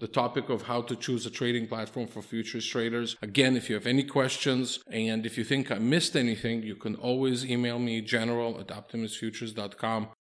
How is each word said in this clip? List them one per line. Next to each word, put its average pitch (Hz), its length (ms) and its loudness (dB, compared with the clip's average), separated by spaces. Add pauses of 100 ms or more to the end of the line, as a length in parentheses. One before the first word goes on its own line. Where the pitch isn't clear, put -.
the 113 60 -2
topic 120 440 0
of 110 120 0
how 120 200 0
to 120 140 -4
choose 117 280 -2
a 110 60 -6
trading 120 360 0
platform 113 420 -4
for - 120 -12
futures 113 460 -4
traders. 117 560 0
Again, 131 340 6
if 117 120 -2
you 110 60 0
have 104 120 -2
any 131 160 4
questions, 131 800 0 (100)
and 113 340 0
if 113 140 -4
you 113 60 0
think 135 260 0
I 104 80 0
missed 139 360 4
anything, 117 480 2
you 107 140 -6
can 107 200 -4
always 127 480 2
email 120 340 2
me, 117 220 0
general 117 600 0
at 95 80 -10
optimusfutures 110 880 -6
dot 101 240 -6
com. 113 300 0 (160)